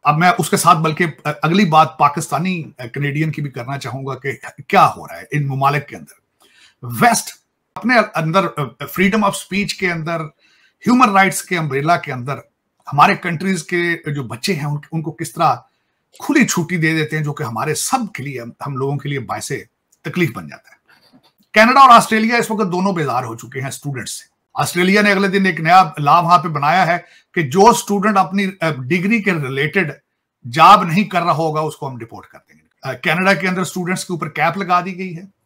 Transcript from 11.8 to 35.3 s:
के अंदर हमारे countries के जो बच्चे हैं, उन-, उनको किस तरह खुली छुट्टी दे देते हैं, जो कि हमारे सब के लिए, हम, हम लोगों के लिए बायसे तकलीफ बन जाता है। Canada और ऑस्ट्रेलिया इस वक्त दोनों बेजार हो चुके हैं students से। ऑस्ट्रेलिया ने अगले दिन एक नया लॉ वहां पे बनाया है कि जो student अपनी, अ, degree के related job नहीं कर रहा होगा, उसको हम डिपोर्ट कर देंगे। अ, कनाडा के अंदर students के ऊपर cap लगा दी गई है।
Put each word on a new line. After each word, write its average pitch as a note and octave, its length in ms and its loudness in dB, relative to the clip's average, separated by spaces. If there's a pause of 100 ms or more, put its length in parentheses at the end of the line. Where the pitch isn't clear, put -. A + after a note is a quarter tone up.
के D#3+ 160 -10
अंदर B2+ 380 -10 (400)
हमारे D#3+ 260 4
countries F3 460 -4
के E3+ 500 -4
जो C#3+ 120 -6
बच्चे B2 300 -6
हैं, C#3+ 120 -4
उन-, D3 160 -4 (120)
उनको D#3+ 180 -6
किस D#3 240 -12
तरह D3+ 280 0 (580)
खुली C#4+ 240 2
छुट्टी F3 320 -4
दे D#3+ 160 0
देते D#3 220 -2
हैं, D#3 80 -4
जो D3 80 -4
कि D3 120 -8
हमारे C#3 320 -4
सब A#3+ 400 -4
के - 80 -10
लिए, C3 180 -10
हम, A#2 120 -16 (100)
हम C#3+ 140 -8
लोगों C#3 200 -2
के D3 120 -8
लिए C#3 100 -6
बायसे A2 480 -8 (380)
तकलीफ E3 300 -2
बन E2 120 -12
जाता - 240 -20
है। - 60 -20 (760)
Canada B3 280 6
और C4+ 80 10
ऑस्ट्रेलिया A3 480 6
इस A3+ 140 -2
वक्त G#3+ 120 -2
दोनों F#3 320 -2
बेजार C3 280 -2
हो A#2 120 -10
चुके A#2+ 240 -14
हैं C3+ 120 -8
students C3 400 -10
से। - 500 -12
ऑस्ट्रेलिया F#3 400 2
ने G#3 100 4
अगले G3 160 2
दिन F#3+ 200 0
एक F3 120 -2
नया E3+ 400 4
लॉ D3+ 220 4
वहां E3+ 180 4
पे F3 100 -4
बनाया D3+ 340 2
है E3+ 220 0 (300)
कि F3 80 0
जो F#3+ 300 6
student G3+ 440 0
अपनी, F#3+ 280 0
अ, E3 340 -4
degree F#3 420 0
के F#3+ 100 0
related D3 640 -2 (540)
job F3 400 6
नहीं F3 180 0
कर F3+ 140 -2
रहा E3+ 120 0
होगा, D#3 300 0
उसको D3+ 240 -8
हम B2+ 120 -10
डिपोर्ट - 280 -16
कर - 120 -20
देंगे। - 520 -16
अ, B2+ 40 -6
कनाडा F3 480 0
के F#3 60 -2
अंदर F#3 160 -2
students F#3 400 -4
के F3+ 100 -6
ऊपर E3+ 140 -6
cap D#3+ 300 -2
लगा F3+ 240 0
दी F#3 100 -8
गई F3+ 220 -10
है। F#3+ 320 -18